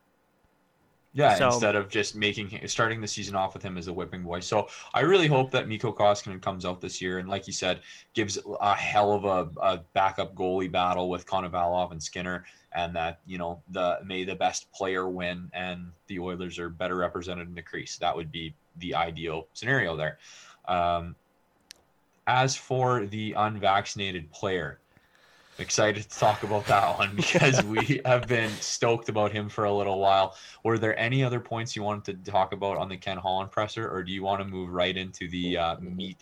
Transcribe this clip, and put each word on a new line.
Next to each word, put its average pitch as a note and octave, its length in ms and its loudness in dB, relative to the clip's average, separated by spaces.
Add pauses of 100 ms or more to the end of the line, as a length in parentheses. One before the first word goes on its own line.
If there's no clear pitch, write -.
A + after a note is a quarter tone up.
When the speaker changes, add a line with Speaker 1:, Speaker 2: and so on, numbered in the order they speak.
(1160)
Speaker 1:
Yeah, C3 200 6
Speaker 2:
So C3 120 4
Speaker 1:
instead A#2 280 4
of G2+ 140 0
just G#2 260 0
making, G#2 540 -2
starting A2+ 320 0
the G#2 80 -6
season G2 260 -6
off F#2+ 200 0
with F2+ 100 -12
him F#2 120 -6
as F2 120 -8
a F2+ 40 -4
whipping F2+ 300 -6
boy. F2 160 -4
So G2+ 300 0 (260)
I A#2+ 60 4
really E3+ 260 6
hope C3 240 4
that B2+ 160 2
Mikko G#2+ 260 -2
Koskinen G2+ 480 2
comes F#2 240 -4
out F2+ 160 -4
this F#2 220 -8
year F#2 160 -2
and, F#2 100 -6
like G2 200 -4
you F#2+ 40 -8
said, F2+ 280 0 (340)
gives G2+ 240 0 (220)
a G2+ 160 4
hell G#2 360 4
of G2+ 120 2
a, F2+ 360 0
a F#2 180 2 (160)
backup F#2+ 420 0
goalie F#2 340 0
battle F2+ 380 2
with F2+ 180 -4
Konovalov F2+ 640 0
and E2 100 -10
Skinner, F2+ 440 -6 (280)
and F2 220 -4
that, E2+ 320 -4
you F#2 120 -8
know, E2+ 220 -6 (100)
the, F2+ 340 0
may F#2 180 -4
the F#2 140 -6
best F2+ 360 -2
player F#2 360 -2
win F2+ 460 -6
and F2+ 360 -8 (160)
the F#2 140 -8
Oilers F2+ 400 -6
are E2+ 80 -6
better F2 260 -4
represented F2 540 -4
in F2 80 -14
the E2+ 60 -10
crease. - 340 -10
That - 180 0
would D#2+ 160 -6
be D#2+ 240 -8 (220)
the E2+ 180 -6
ideal E2 600 -4
scenario G#2+ 420 0
there. D2+ 220 -4 (480)
Um, F2 500 0 (1120)
as C3 280 4
for B2 500 0
the G#2+ 260 -6
unvaccinated G2 1000 0
player, E2+ 480 -4 (800)
excited G#2+ 420 2
to - 160 -12
talk G#2+ 240 2
about G#2 240 -2
that G2 320 4
one G2+ 160 0
<laughs> - 0 -
because C#3 480 4
we A2 420 0
have B2 220 4
been A2+ 240 2
stoked A#2 580 0
about G#2+ 220 2
him G#2 180 -4
for G#2+ 180 0
a G2+ 60 2
little G2 280 0
while. G2 340 6 (300)
Were A2+ 140 4
there A2 200 0
any B2+ 240 2
other B2 160 2
points A2+ 380 -6
you G#2 80 -4
wanted G2+ 400 -4
to G2 80 -10
talk F#2+ 200 2
about G2 240 -2
on F2 120 -2
the F#2+ 80 -8
Ken F#2+ 200 -6
Holland F#2+ 360 -4
presser, A2+ 360 -2
or F#2+ 140 -4
do F2 80 -8
you F#2+ 140 -6
want G2 160 0
to G2 80 -8
move F#2 220 -6
right F2+ 260 0
into F#2 320 -8
the, F2 280 -2
uh, E2 220 0
meat F2+ 440 -8